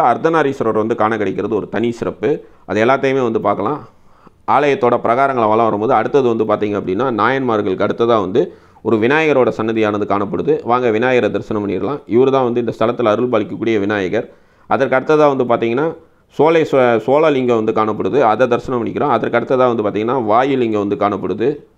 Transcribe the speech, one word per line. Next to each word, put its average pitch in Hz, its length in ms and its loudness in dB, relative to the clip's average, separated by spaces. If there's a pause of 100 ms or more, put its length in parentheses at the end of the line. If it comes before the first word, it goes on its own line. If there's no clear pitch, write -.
அர்த்தநாரீஸ்வரர் 131 720 0
வந்து 113 120 -2
காண 107 220 0
கிடைக்கிறது 98 380 -4
ஒரு 95 140 -4
தனி 113 220 -2
சிறப்பு. 113 540 -4 (220)
அது 104 180 0
எல்லாத்தையுமே 135 380 0
வந்து 113 180 0
பார்க்கலாம். 101 480 -2 (600)
ஆலயத்தோட 131 540 2
பிரகாரங்களை 123 440 2
வலம் 110 160 2
வரும்போது, 110 280 0
அடுத்தது 120 440 2
வந்து 113 80 0
பாத்தீங்க 104 240 0
அப்படின்னா, 101 420 -2
நாயன்மார்களுக்கு 107 760 0
அடுத்ததா 113 340 0
வந்து 117 340 -2 (280)
ஒரு 110 140 0
விநாயகரோட 135 600 2
சன்னதியானது 107 560 -2
காணப்படுது. 101 520 -2
வாங்க, 120 260 0
விநாயகரை 113 400 2
தரிசனம் 101 380 -4
பண்ணிடலாம். 101 380 -6
இவர் 127 240 4
தான் 135 140 2
வந்து 120 160 -2
இந்த 117 180 -4
ஸ்தலத்துல 117 240 -2
அருள் 113 260 2
பாலிக்கக்கூடிய 107 500 -2
விநாயகர். 101 540 -2 (340)
அதற்கு 123 300 0
அடுத்ததா 147 400 2
வந்து 127 80 0
பாத்தீங்கன்னா, 120 500 0 (440)
சோலை-, 160 320 4
சோ-, 123 260 4
சோழலிங்கம் 131 680 2
வந்து 110 80 0
காணப்படுது. 107 480 0
அதை 117 260 2
தரிசனம் 120 340 -2
பண்ணிக்கிறோம். 113 280 -4
அதற்கு 117 300 0
அடுத்ததா 127 360 2
வந்து 117 80 -2
பாத்தீங்கன்னா, 110 420 -2
வாயுலிங்கம் 113 640 0
வந்து 101 80 -2
காணப்படுது 101 600 -2 (220)